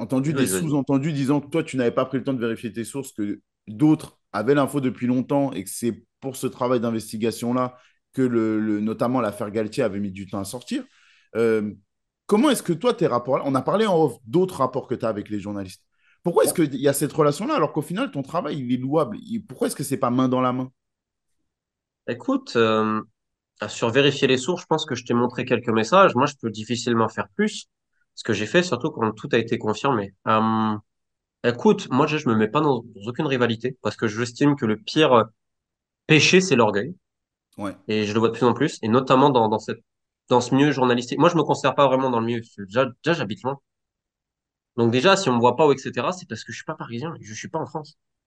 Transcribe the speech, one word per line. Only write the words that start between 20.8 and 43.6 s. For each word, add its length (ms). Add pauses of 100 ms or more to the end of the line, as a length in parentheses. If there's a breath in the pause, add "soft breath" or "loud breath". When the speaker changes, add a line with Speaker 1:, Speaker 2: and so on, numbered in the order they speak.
Speaker 2:
Écoute, 480
euh, 460 (640)
sur 220
vérifier 380
les 100
sources, 240
je 40
pense 200
que 80
je 100
t'ai 100
montré 300
quelques 240
messages. 460
Moi, 120
je 140
peux 100
difficilement 580
faire 260
plus. 340 (460)
Ce 100
que 80
j'ai 140
fait, 160
surtout 280
quand 220
tout 200
a 60
été 200
confirmé. 560 (120)
Euh... 500 (680)
Écoute, 460
moi, 160
je, 100
je 120
me 60
mets 140
pas 120
dans, 220
dans 260
aucune 180
rivalité 560
parce 140
que 100
j'estime 500
que 100
le 120
pire, 340
euh, 120 (800)
péché, 340
c'est 160
l'orgueil. 400 (640)
Speaker 1:
Ouais. 180 (120)
Speaker 2:
Et 160
je 80
le 80
vois 80
de 60
plus 120
en 60
plus, 300
et 60
notamment 420
dans, 180
dans 100
cette, 240 (460)
dans 120
ce 140
milieu 180
journalistique. 460
Moi, 100
je 80
me 60
considère 320
pas 120
vraiment 240
dans 100
le 60
milieu. 160 (160)
Déjà, 280 (160)
déjà, 140
j'habite 260
loin. 160 (1160)